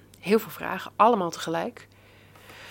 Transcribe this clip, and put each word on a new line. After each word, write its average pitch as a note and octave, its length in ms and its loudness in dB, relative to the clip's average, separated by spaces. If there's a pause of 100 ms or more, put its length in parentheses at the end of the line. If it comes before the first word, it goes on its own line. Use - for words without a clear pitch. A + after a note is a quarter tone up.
(180)
heel G#3+ 200 2
veel G3+ 120 -12
vragen, - 460 -10
allemaal G#3 340 4
tegelijk. E3 580 -8 (840)